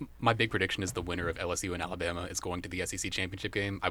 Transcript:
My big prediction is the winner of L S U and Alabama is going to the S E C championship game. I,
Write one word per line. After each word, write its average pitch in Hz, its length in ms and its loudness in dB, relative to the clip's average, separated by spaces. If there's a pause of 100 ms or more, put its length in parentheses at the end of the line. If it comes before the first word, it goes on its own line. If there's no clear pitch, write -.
(180)
My 117 140 6
big 113 180 4
prediction 95 320 2
is 90 100 0
the 90 100 -2
winner 87 260 0
of 80 100 -2
L 90 140 0
S 87 100 -2
U 92 100 0
and 87 100 -2
Alabama 87 420 0
is 90 160 -4
going 90 220 -2
to 87 60 -8
the 90 140 -2
S 87 100 -2
E 98 40 -4
C 92 140 -2
championship 95 420 -2
game. 101 300 0
I, 95 80 4